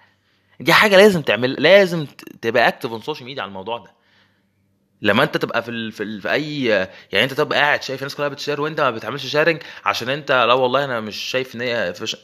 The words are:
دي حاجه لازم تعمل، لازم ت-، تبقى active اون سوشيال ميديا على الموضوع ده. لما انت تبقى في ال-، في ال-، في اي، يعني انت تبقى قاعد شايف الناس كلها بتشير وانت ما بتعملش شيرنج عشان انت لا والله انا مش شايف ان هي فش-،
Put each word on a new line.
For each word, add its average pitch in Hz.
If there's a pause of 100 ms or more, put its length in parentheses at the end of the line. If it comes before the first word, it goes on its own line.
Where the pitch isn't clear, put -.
(600)
دي 165
حاجه 196
لازم 190
تعمل، 123
لازم 170
ت-، - (180)
تبقى 117
active -
اون 113
سوشيال 143
ميديا 131
على 98
الموضوع 98
ده. - (1000)
لما 104
انت 160
تبقى 120
في 120
ال-، 113
في -
ال-، 101
في 90
اي، 147 (480)
يعني 101
انت 139
تبقى 135
قاعد 139
شايف 131
الناس 139
كلها 147
بتشير 143
وانت 151
ما 135
بتعملش 113
شيرنج 151 (220)
عشان 101
انت 147
لا 120
والله 131
انا 123
مش 107
شايف -
ان 113
هي 117
فش-، -